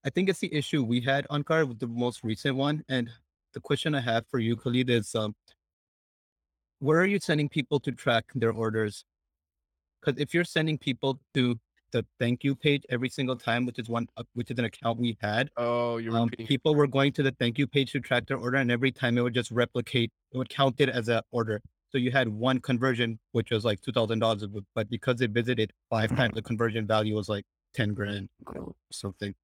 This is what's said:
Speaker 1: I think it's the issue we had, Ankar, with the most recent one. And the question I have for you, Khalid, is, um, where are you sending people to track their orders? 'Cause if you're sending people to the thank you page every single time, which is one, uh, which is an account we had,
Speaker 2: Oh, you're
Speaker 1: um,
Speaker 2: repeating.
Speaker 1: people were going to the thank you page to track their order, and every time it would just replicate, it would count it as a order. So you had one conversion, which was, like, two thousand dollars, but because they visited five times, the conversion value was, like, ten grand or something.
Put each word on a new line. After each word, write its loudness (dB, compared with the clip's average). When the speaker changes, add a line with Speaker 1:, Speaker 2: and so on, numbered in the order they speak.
Speaker 1:
I -2
think 2
it's 0
the -4
issue 0
we 0
had, 0
Ankar, 2
with -8
the -6
most -2
recent -2
one. 0
And -2
the -12
question -2
I 0
have 0
for -2
you, 0
Khalid, 0
is, 0
um, 0
where 4
are 4
you 0
sending 0
people 0
to -6
track 0
their 2
orders? -2
'Cause 0
if -4
you're 4
sending 0
people -2
to 2
the 0
thank 0
you 2
page 0
every -2
single -2
time, 0
which -6
is -8
one, -2
uh, -10
which -6
is -4
an 0
account -4
we -2
had, 0
Speaker 2:
Oh, 0
you're -4
Speaker 1:
um, 4
Speaker 2:
repeating. -4
Speaker 1:
people 2
were 6
going 4
to -2
the 2
thank -2
you 2
page 0
to -2
track 0
their -4
order, -2
and 2
every 2
time 0
it 2
would 0
just -2
replicate, 0
it -6
would -4
count 2
it 6
as -2
a 2
order. -2
So -2
you 0
had 2
one 0
conversion, 0
which 0
was, 0
like, 0
two -8
thousand 2
dollars, 2
but -2
because 0
they 0
visited 0
five 2
times, 2
the -4
conversion -2
value 2
was, -4
like, -4
ten 0
grand -6
or -12
something. -8